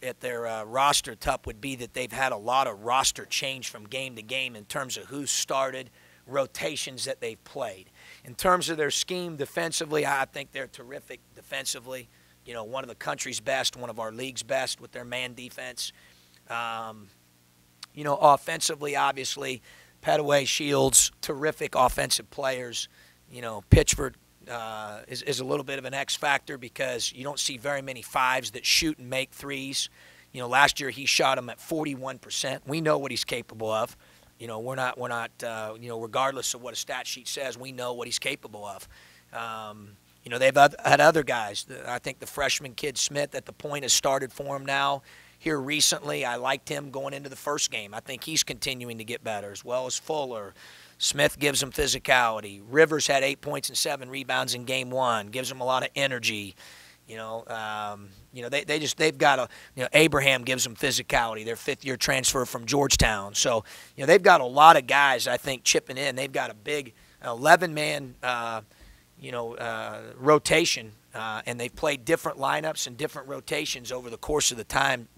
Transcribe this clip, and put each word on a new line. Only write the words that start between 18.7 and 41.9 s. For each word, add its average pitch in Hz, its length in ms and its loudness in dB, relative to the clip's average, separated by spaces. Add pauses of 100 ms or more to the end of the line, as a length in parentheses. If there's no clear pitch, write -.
obviously, 135 640 -2 (400)
Petaway, 143 440 4
Shields, 135 640 4 (120)
terrific 151 520 -4
offensive 131 560 2
players. 127 600 -6 (420)
You 123 100 -14
know, 113 300 -8
Pitchford, 143 440 6 (340)
uh, 110 580 -10
is, 123 160 -10
is 135 160 -2
a 131 60 -4
little 143 180 -2
bit 135 160 -6
of 127 60 -12
an 127 80 -8
X 139 220 -4
factor 143 420 0
because 123 540 -6
you 127 120 -14
don't 143 160 -8
see 135 180 -2
very 139 240 -4
many 131 200 -12
fives 127 500 0
that 127 140 -10
shoot - 320 2
and 123 120 -14
make 131 220 -4
threes. 139 580 -6 (420)
You 131 100 -10
know, 123 60 -6
last 131 320 6
year 139 100 -4
he 131 160 -8
shot 135 320 4
'em 123 120 -8
at 113 100 -14
forty-one 135 600 -6
percent. - 460 -6
We 151 160 -2
know 156 160 4
what 139 140 -4
he's 113 120 -4
capable 113 480 -6
of. 110 240 -2 (440)
You 117 80 -12
know, 110 120 -8
we're 123 160 -6
not, 127 220 -2
we're 123 100 -6
not, 117 240 -4 (120)
uh, 110 360 -8
you 120 80 -14
know, 117 120 -8
regardless 127 540 -2
of 120 80 -10
what 120 120 -12
a - 20 -10
stat 127 320 -8
sheet 123 200 -10
says, 131 300 -6
we 131 140 -14
know 123 220 -6
what 120 140 -8
he's 120 120 -4
capable 113 460 -8
of. 95 220 -14 (440)
Um, 110 580 -10 (340)
you 120 80 -10
know, 120 80 -2
they've 135 180 8
oth-, 143 260 10
had 143 160 8
other 156 240 8
guys. 110 420 -2
The, 127 240 -12
I 123 100 -4